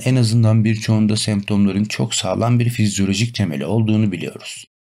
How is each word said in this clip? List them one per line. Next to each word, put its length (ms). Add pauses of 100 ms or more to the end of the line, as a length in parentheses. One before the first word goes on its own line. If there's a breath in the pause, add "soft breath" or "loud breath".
en 100
azından 480
birçoğunda 540
semptomların 640
çok 320
sağlam 440
bir 100
fizyolojik 640
temeli 300
olduğunu 460
biliyoruz. 540 (180)